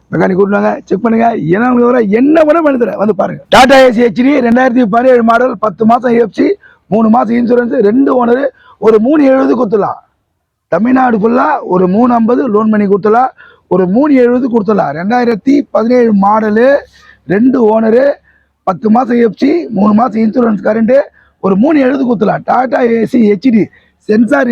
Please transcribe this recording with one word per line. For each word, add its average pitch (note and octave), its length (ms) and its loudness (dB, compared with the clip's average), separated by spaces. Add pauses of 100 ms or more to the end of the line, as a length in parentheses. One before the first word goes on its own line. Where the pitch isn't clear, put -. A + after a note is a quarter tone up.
(120)
மெக்கானிக் F#3 280 -2
கூட்டினவங்க G3+ 320 0 (160)
செக் G3 160 -4
பண்ணுங்க, A3+ 240 0 (280)
என்ன A#3 120 -2 (120)
விவரம் A#3+ 280 0 (120)
என்ன D4+ 260 2
பண்ணி D4+ 360 0
தரேன், G3+ 200 -4
வந்து G#3 180 0
பாருங்க. - 220 -6 (120)
டாடா C4 220 4 (100)
ஏசி B3 200 0
ஹெச் G#3 120 -2 (100)
டி, D4 60 2 (140)
ரெண்டாயிரத்தி B3 360 0 (120)
பதினேழு B3 340 2
மாடல், B3 240 0 (120)
பத்து G#3+ 260 -4
மாசம் A#3+ 320 0
எஃப் G3 160 -6
சி, C#4+ 80 2 (460)
மூணு A3 220 0
மாசம் A#3+ 260 0
இன்சூரன்ஸ், A#3+ 340 0 (140)
ரெண்டு C4+ 220 0 (100)
ஓனர், A#3+ 220 0 (440)
ஒரு A3 180 4
மூணு D4+ 160 2 (100)
எழுபது C4+ 280 0
கொடுத்துடலாம். G#3 420 -4 (760)
தமிழ்நாடு B3 460 0
ஃபுல்லா B3 260 0 (280)
ஒரு F#3 200 0
மூணு A#3+ 240 2
ஐம்பது A#3+ 220 0 (140)
லோன் A3 180 0
பண்ணி G#3 180 0
கொடுத்துடலாம், G#3+ 400 0 (420)
ஒரு F3+ 120 0 (100)
மூணு D4 160 2 (120)
எழுபது B3 220 0 (100)
கொடுத்துடலாம். F#3 440 -2
ரெண்டாயிரத்தி A#3+ 560 -2 (200)
பதினேழு A#3 360 2 (140)
மாடலு, A3 420 0 (680)
ரெண்டு B3 240 2 (160)
ஓனரு, A3+ 320 2 (600)
பத்து F#3+ 280 -6
மாசம் A#3+ 300 0
எஃப் G#3 160 -4
சி, C#4 100 0 (260)
மூணு G#3 220 0
மாசம் A3+ 260 -2
இன்சூரன்ஸ் A3 420 -2
கரண்ட், A3+ 300 0 (480)
ஒரு F#3+ 180 0
மூணு D#4 220 2
எழுபது C4+ 220 -2
கொடுத்துடலாம். G#3 420 -2
டாடா B3 300 -2 (220)
ஏசி A#3+ 180 -2 (100)
ஹெச் G#3 260 0
டி, F#3+ 80 2 (460)
சென்சார் A#3+ 420 0